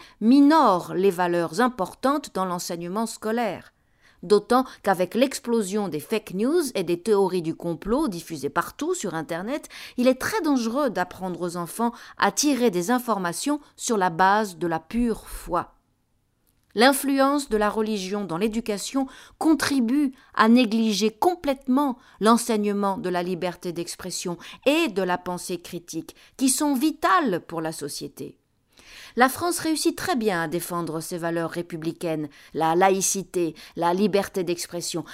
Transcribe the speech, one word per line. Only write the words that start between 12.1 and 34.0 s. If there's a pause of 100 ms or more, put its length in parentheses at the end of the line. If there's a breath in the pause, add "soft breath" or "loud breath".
à
tirer
des
informations (160 soft breath)
sur
la
base
de
la
pure
foi. (960)
L'influence
de
la
religion
dans
l'éducation (320 loud breath)
contribue (200 soft breath)
à
négliger
complètement (200 soft breath)
l'enseignement
de
la
liberté
d'expression (280 loud breath)
et
de
la
pensée
critique, (200 soft breath)
qui
sont
vitales
pour
la
société. (800 loud breath)
La
France
réussit
très
bien
à
défendre
ses
valeurs
républicaines, (260 loud breath)
la
laïcité, (220 loud breath)
la
liberté